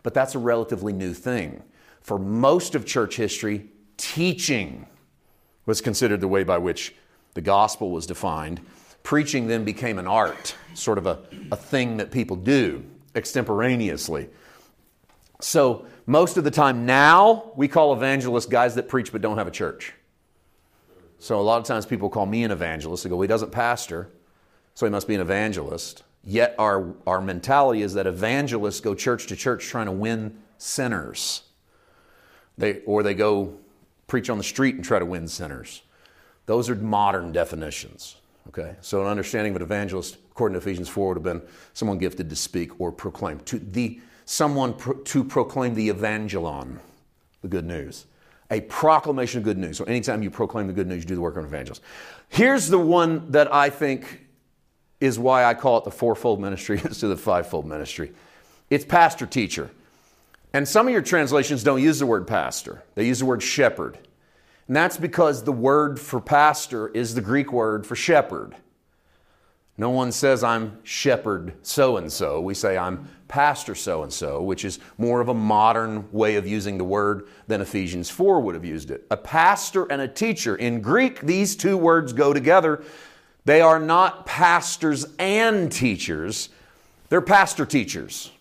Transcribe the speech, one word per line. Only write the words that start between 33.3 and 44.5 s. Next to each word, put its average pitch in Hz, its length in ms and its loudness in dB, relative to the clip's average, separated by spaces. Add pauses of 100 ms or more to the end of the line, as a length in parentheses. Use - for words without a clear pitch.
preach 127 240 -2
on 110 80 -2
the 98 60 -6
street 135 320 0
and 87 80 -12
try 107 140 2
to 87 60 0
win 85 240 -8
sinners. 73 540 -14 (640)
Those 117 240 0
are 120 40 0
modern 101 560 0
definitions. 80 840 -6 (320)
Okay? 82 320 -12
So 98 220 -2
an 98 40 -2
understanding 104 460 -2
of 92 40 -4
an 87 60 -4
evangelist, 95 540 -6 (140)
according 104 240 -2
to 90 40 -4
Ephesians 90 300 -6
four, 98 200 -2
would 92 80 -2
have 80 80 -8
been 85 180 -4 (320)
someone 101 240 -4
gifted 87 320 -6
to 73 60 -10
speak - 440 -8
or 87 100 -4
proclaim. 87 500 -10
To - 180 -8
the, 110 420 -6 (240)
someone 139 500 0